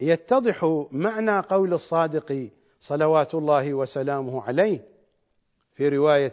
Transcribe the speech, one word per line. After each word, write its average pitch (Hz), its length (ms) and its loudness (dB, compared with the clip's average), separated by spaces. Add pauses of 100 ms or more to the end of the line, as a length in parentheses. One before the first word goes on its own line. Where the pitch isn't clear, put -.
يتضح 165 880 0
معنى 208 480 -2
قول 190 340 0
الصادق 156 760 -2 (300)
صلوات 151 560 0
الله 147 380 0
وسلامه 135 720 -4
عليه 147 380 0 (920)
في 143 160 0
رواية 143 440 2